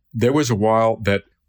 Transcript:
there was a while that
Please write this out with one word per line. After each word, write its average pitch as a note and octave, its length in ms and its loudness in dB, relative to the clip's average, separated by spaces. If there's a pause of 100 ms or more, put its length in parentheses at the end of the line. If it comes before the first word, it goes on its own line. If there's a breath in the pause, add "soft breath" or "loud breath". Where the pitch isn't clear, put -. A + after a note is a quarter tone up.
(140)
there A#2+ 200 0
was D3 160 0
a A#2 60 0
while A2 480 0
that G2+ 200 -2 (260)